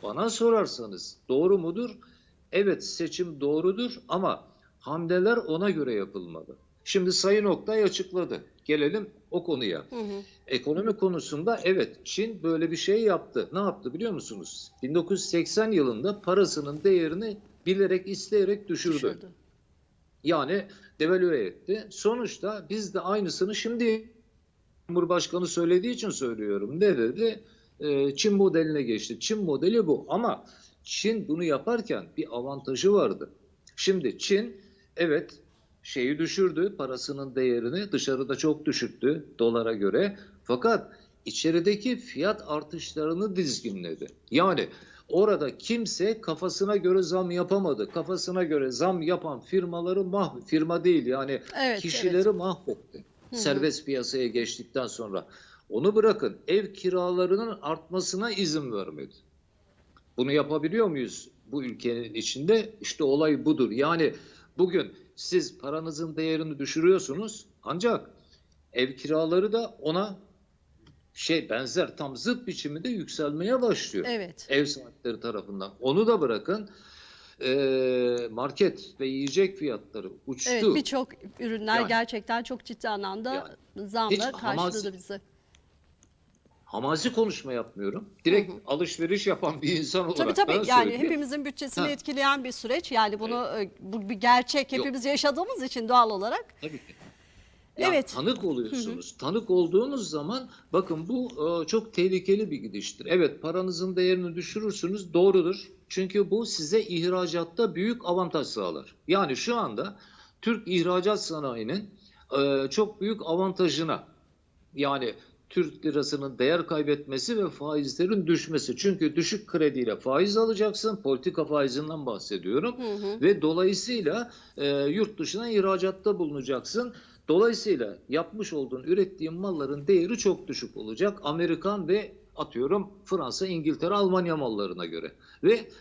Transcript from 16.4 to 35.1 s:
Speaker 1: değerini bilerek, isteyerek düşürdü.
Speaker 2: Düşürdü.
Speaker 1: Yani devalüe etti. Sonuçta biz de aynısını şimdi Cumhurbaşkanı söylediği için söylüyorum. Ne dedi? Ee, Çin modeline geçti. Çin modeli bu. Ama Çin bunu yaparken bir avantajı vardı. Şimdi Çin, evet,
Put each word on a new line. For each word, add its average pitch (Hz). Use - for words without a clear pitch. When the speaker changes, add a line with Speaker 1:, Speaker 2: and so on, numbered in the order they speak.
Speaker 1:
değerini 190
bilerek, 190
isteyerek 196
düşürdü. 165
Speaker 2:
Düşürdü. 135
Speaker 1:
Yani 160
devalüe 165
etti. 208
Sonuçta 208
biz 202
de 190
aynısını 190
şimdi 226
Cumhurbaşkanı 175
söylediği 180
için 214
söylüyorum. 110
Ne 196
dedi? 156
Ee, 139
Çin 202
modeline 160
geçti. 117
Çin 214
modeli 180
bu. 147
Ama 208
Çin 214
bunu 160
yaparken 156
bir -
avantajı 135
vardı. 139
Şimdi 175
Çin, 208
evet, 165